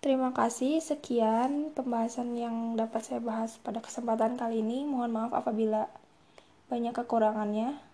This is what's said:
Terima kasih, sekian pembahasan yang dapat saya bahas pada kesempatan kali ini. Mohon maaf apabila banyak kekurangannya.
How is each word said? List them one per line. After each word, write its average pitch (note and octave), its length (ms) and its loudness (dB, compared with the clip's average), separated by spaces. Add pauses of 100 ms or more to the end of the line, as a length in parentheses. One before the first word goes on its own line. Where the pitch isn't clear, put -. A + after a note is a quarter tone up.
Terima C4 320 2
kasih, B3+ 480 2
sekian C4+ 880 2
pembahasan A#3+ 640 -2
yang A3+ 400 -2
dapat A3+ 320 -2
saya A#3+ 160 -4
bahas A3+ 400 -4
pada A3+ 160 -4
kesempatan A3+ 560 0
kali A3+ 240 -2
ini. A#3+ 240 0
Mohon B3 320 0
maaf A3+ 160 -2
apabila G#3+ 560 0 (800)
banyak A#3 240 -2
kekurangannya. A3 880 0 (140)